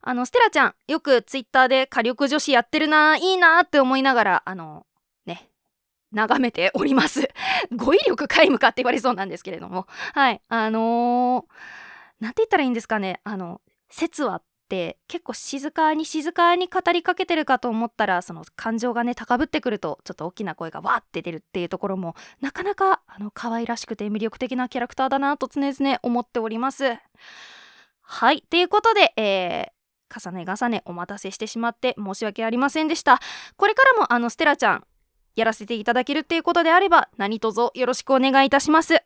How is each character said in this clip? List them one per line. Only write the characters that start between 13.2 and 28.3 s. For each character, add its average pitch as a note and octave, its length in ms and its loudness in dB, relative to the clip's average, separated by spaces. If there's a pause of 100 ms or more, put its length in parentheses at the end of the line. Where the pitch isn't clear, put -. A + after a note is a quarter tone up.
あ G#3 140 -8
の、 F3 240 -12 (280)
説 - 340 -4
話 E3+ 140 -4
っ - 60 -12 (240)
て F3+ 300 -6 (100)
結 - 160 -12
構 A#3 100 -10
静 C#4 380 -8
か D#4 220 2
に D#4 120 -4
静 D#4 280 -4
か F4 220 4
に F4+ 120 -2
語 F4+ 240 -2
り F4 120 0
か F4+ 120 -2
け F#4+ 100 -4
て E4+ 100 0
る D#4 100 -2
か B3+ 140 0
と B3 100 -6
思 A3+ 160 -4
っ A3+ 100 -8
た F#3 100 -2
ら、 F3+ 160 0
そ - 120 -14
の E3 100 -16 (120)
感 A3+ 220 -6
情 A#3 160 -4
が A#3+ 100 -2
ね、 A#3+ 120 -4
高 B3 220 -2
ぶ D4 80 0
っ - 20 -14
て D4+ 140 -4
く B3 80 -4
る G#3+ 100 -4
と、 D#3 240 -8
ち - 80 -16
ょ - 20 -12
っ - 20 -14
と D#3 100 -10
大 F3 60 -8
き - 120 -12
な E3+ 120 -8
声 E3 160 -10
が D#3 100 -12
わ E3 120 -2
ー - 80 -2
っ - 40 -20
て - 160 -10
出 F3 100 -10
る D#3+ 60 -10
っ - 20 -12
て - 220 -8
い F3 40 -4
う E3 40 -8
と F#3 80 -6
こ G3+ 120 -6
ろ F#3+ 80 -4
も、 F3 180 -10 (260)
な C4+ 100 -6
か - 120 -10
な G4+ 120 -4
か、 F#4+ 320 2
あ - 120 -20
の、 G#3 120 -10
可 A#3 220 -8
愛 A#3 120 -4
ら A#3 120 -6
し - 80 -12
く A3 100 -8
て G3+ 120 -8
魅 G#3 120 -4
力 G#3+ 200 -6
的 B3+ 160 -4
な B3+ 120 -4
キ - 100 -8
ャ A#3+ 40 -2
ラ A#3+ 60 -4
ク - 80 -16
タ C4 100 0
ー C4 40 -2
だ C4+ 100 0
な C#4 180 -2
と C4 100 -6
常 - 160 -6
々 C#4 380 0
思 A#3+ 180 0
っ A#3 80 -6
て - 120 -4
お A3+ 80 -4
り A3 100 -6
ま B3+ 140 -2
す。 C4 260 -2 (1040)
は - 300 0